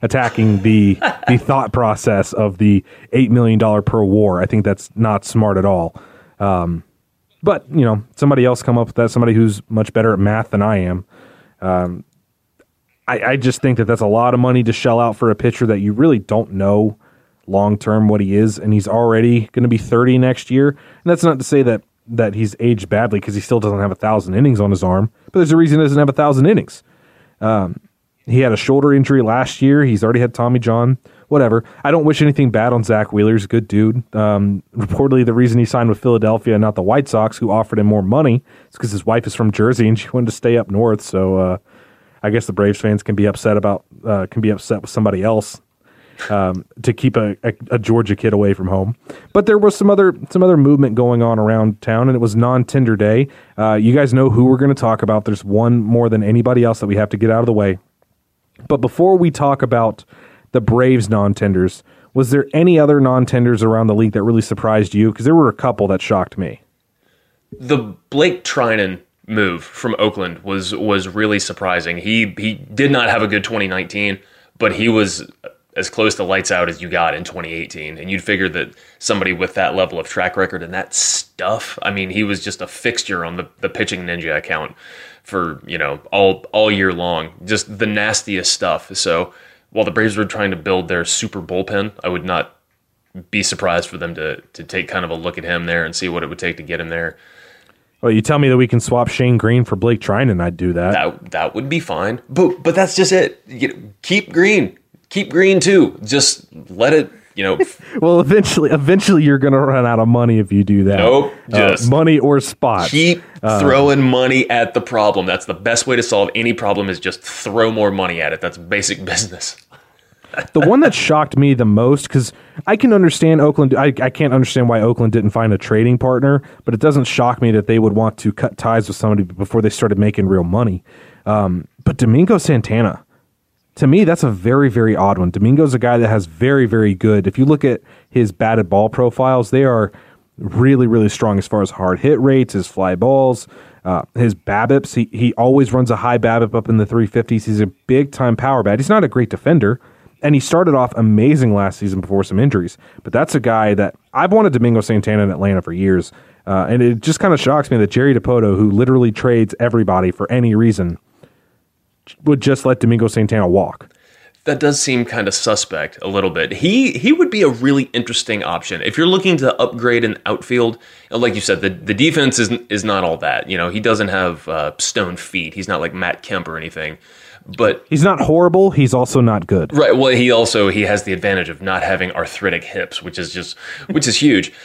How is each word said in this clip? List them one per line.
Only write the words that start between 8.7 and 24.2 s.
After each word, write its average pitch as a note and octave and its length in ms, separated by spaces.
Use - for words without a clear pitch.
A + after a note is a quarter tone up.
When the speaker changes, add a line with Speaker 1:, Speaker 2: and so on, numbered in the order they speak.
Speaker 1:
up A#2 100
with - 100
that, A#2 120
somebody A#2 240
who's A2 360
much A2 240
better A2 200
at F#2+ 60
math G#2+ 320
than G2+ 100
I G#2+ 160
am. F2+ 280
Um, F2+ 440
I, B2 120
I B2 160
just B2+ 260
think B2 160
that A2+ 80
that's A2+ 160
a G#2+ 60
lot A#2+ 260
of B2 60
money B2 240
to A2+ 80
shell A#2 280
out A#2 160
for A#2 160
a G#2 40
pitcher B2 300
that A2 140
you G#2 120
really B2+ 280
don't G#2+ 320
know G#2 460
long-term G#2 600
what G#2 120
he G2 140
is, A2 240
and G#2+ 140
he's G#2 140
already A#2 680
gonna B2 140
be A#2 100
thirty B2 400
next B2+ 340
year. C#3 180
And C#3+ 80
that's E3+ 180
not D3+ 160
to C3 40
say C#3 200
that, A2+ 200
that A2+ 280
he's G#2+ 240
aged G#2+ 300
badly, G#2+ 300
'cause G2 140
he G2+ 80
still A#2+ 180
doesn't G2+ 200
have G2+ 120
a F#2 40
thousand G#2 400